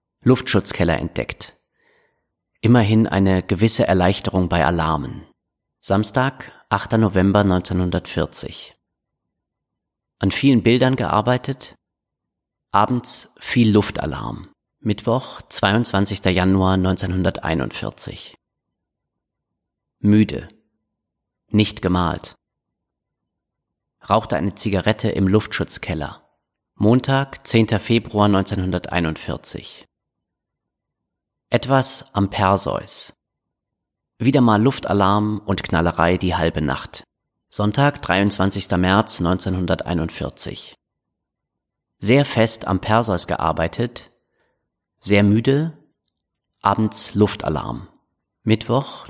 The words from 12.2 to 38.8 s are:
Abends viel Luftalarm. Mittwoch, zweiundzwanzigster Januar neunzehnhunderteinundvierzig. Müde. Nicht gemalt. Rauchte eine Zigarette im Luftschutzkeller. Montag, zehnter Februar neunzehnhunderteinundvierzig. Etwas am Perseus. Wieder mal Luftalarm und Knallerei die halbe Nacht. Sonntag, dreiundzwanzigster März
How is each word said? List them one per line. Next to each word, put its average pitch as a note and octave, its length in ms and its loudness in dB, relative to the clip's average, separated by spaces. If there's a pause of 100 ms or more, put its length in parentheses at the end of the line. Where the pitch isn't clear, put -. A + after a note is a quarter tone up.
Abends - 680 -2
viel A2+ 320 2
Luftalarm. C2+ 800 -2 (300)
Mittwoch, A#2 680 -4
zweiundzwanzigster G2+ 840 0
Januar F#2+ 460 2
neunzehnhunderteinundvierzig. - 1600 -4 (1700)
Müde. G#2 500 2 (1000)
Nicht G#2 300 2
gemalt. F2+ 540 -2 (1700)
Rauchte G#2+ 280 0
eine - 180 -4
Zigarette G#2 540 0
im F#2+ 180 0
Luftschutzkeller. F2+ 960 -2 (540)
Montag, C3 680 0
zehnter A2+ 360 2
Februar G#2+ 480 2
neunzehnhunderteinundvierzig. F2+ 1600 -4 (1700)
Etwas - 640 0
am G2 160 0
Perseus. - 840 -2 (1040)
Wieder C3 240 2
mal G#2+ 200 4
Luftalarm G#2 840 0
und F#2 200 -2
Knallerei E2+ 540 0
die F2 180 -2
halbe D#2+ 260 -2
Nacht. - 400 -6 (460)
Sonntag, A#2+ 520 0
dreiundzwanzigster G2 800 0
März F#2+ 400 0